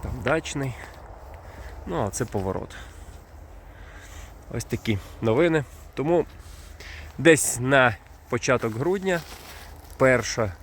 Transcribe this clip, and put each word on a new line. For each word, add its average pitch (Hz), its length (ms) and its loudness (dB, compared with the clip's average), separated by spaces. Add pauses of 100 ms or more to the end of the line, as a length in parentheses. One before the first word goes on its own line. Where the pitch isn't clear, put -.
Там - 80 -4 (120)
дачний. 139 500 -2 (1160)
Ну, 165 180 -2
а - 20 0
це 120 160 -4
поворот. 98 500 -4 (1800)
Ось 113 120 -6
такі 113 340 -2 (240)
новини. 147 420 4 (300)
Тому 156 320 2 (920)
десь 139 420 8
на 127 360 6 (340)
початок 117 460 2
грудня 180 460 0 (760)
перша 120 640 4